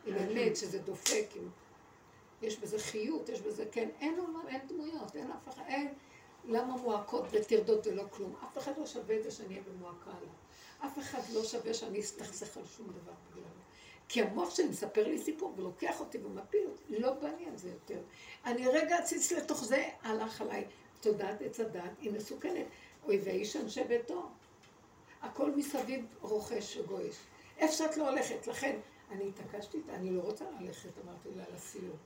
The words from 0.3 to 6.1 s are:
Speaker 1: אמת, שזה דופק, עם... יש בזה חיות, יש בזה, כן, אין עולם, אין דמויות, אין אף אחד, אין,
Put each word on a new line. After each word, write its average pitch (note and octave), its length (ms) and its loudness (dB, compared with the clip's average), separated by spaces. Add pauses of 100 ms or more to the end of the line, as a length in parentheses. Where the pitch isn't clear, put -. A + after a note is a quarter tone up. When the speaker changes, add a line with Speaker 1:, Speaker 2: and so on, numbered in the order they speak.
Speaker 1:
אמת, A3+ 260 4
שזה F#3 220 -2
דופק, G#3 560 2
עם... F3 140 -6 (920)
יש G#3+ 160 -2
בזה G#3 200 -2
חיות, A3+ 500 0
יש A3 120 -2
בזה, G#3+ 320 -2
כן, A#3 160 2 (120)
אין D#4+ 180 2
עולם, E4 300 -4
אין C4+ 200 -2
דמויות, D#4 480 -4
אין C#4 140 -4
אף - 240 -8
אחד, - 120 -12
אין, C#4 280 0 (500)